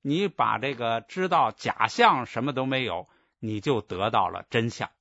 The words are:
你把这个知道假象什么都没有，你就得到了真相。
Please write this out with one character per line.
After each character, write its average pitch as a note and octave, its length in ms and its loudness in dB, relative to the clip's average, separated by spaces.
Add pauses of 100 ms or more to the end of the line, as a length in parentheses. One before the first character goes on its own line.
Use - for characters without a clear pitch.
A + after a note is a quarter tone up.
你 E3 280 0
把 A2+ 280 0
这 C3+ 180 -4
个 A2+ 260 -2
知 F#3 260 -6
道 D3 240 2
假 - 360 -2
象 F3+ 380 4
什 A#2 200 -4
么 C#3+ 80 -2
都 C3 120 -2
没 C3 200 0
有， F#2 240 -4 (300)
你 G#2+ 200 -4
就 B2 220 0
得 F#2+ 280 -2
到 A2 200 2
了 F#2 200 -8
真 A#2 220 0
相。 - 180 -8 (120)